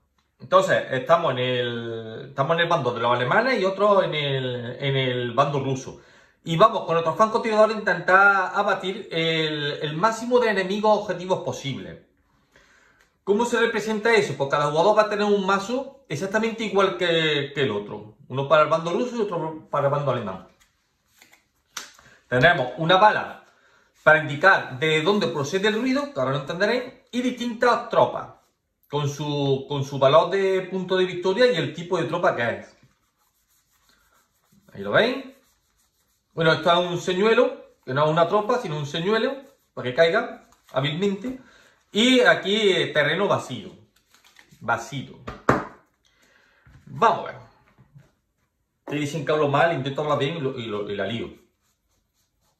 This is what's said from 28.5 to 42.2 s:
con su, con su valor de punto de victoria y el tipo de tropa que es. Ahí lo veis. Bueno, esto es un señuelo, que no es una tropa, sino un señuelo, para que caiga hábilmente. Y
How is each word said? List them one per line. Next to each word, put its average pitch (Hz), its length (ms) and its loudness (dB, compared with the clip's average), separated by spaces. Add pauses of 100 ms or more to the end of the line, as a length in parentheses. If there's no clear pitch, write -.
con 143 180 -4
su, 143 640 -2
con 143 140 -4
su 135 160 -8
valor 160 320 6
de 190 300 0
punto 185 360 -4
de 185 80 2
victoria 190 460 0
y 185 40 0
el 147 180 -4
tipo 175 240 -6
de 165 80 -2
tropa 175 300 -2
que 117 140 -4
es. - 260 -10 (2000)
Ahí 101 80 -14
lo 101 100 -6
veis. 233 340 2 (1080)
Bueno, 165 180 2
esto 170 200 2
es 180 200 2
un 175 80 -4
señuelo, 220 760 2 (100)
que 127 80 -8
no 147 120 2
es 156 60 2
una 170 160 4
tropa, 208 320 0
sino 156 180 -6
un 147 100 -6
señuelo, 226 480 -2 (400)
para 123 120 -8
que - 80 -6
caiga 170 520 2 (260)
hábilmente. 196 640 -2 (520)
Y 240 300 4